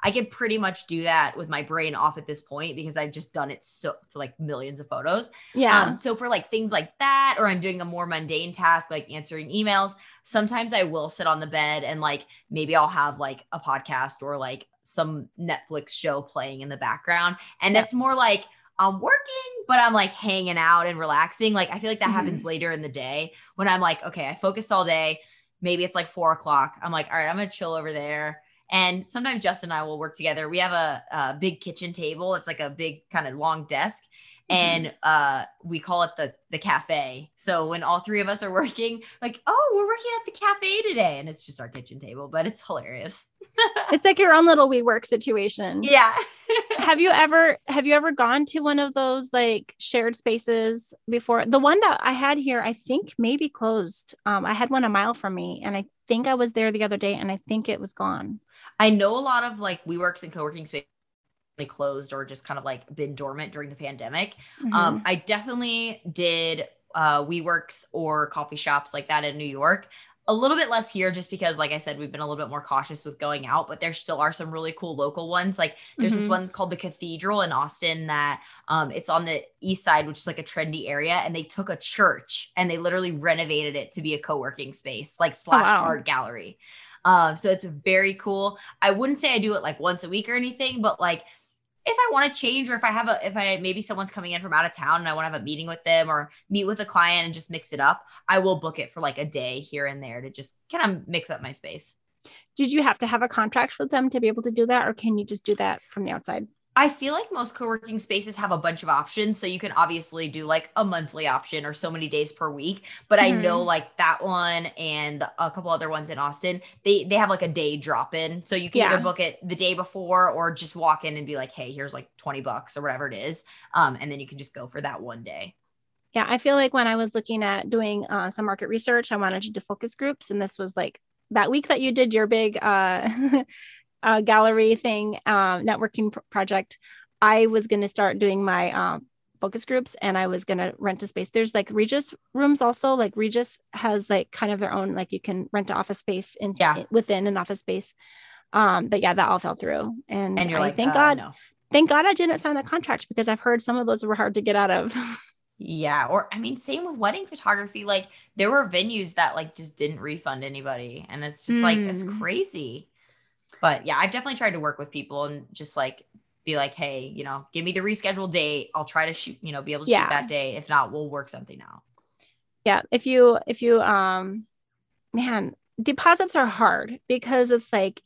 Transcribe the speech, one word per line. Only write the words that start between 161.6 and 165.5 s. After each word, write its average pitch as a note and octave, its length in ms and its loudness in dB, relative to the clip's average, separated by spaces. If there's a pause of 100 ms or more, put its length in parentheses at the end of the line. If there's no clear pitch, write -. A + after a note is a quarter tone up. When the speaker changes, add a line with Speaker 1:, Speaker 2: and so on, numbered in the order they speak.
Speaker 1:
like, A3 140 4
it's F#3+ 260 -4
Speaker 2:
Mm. G3+ 160 -8
Speaker 1:
crazy. E3+ 720 -6 (720)
But D#3 220 2
yeah, D3 120 0
I've F#3 140 2
definitely B3 240 -6
tried A3 160 0
to E3+ 80 -6
work D3 180 -4
with D3 140 -12
people C#3+ 320 -8
and C#3+ 300 -10